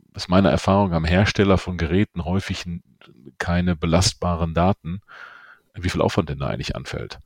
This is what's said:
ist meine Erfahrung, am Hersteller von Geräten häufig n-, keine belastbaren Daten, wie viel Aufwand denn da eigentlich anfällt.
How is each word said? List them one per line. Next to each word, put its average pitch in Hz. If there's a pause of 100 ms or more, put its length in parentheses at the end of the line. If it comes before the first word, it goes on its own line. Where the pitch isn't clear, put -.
(140)
ist -
meine 92
Erfahrung, 98
am 80
Hersteller 95
von 90
Geräten 85
häufig 92
n-, 85 (560)
keine 87
belastbaren 85
Daten, 87 (760)
wie 90
viel 82
Aufwand 80
denn 69
da 67
eigentlich 55
anfällt. -